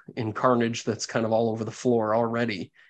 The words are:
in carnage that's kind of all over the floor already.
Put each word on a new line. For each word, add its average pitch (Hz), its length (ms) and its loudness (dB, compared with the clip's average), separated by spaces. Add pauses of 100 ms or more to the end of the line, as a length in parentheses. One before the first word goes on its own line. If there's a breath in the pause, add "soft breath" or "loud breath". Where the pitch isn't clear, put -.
(160)
in 110 160 -4
carnage 117 500 2
that's 110 220 -2
kind 113 200 -2
of 110 60 0
all 113 180 2
over 110 140 -4
the 110 80 -6
floor 113 420 2
already. 117 600 -2 (160 soft breath)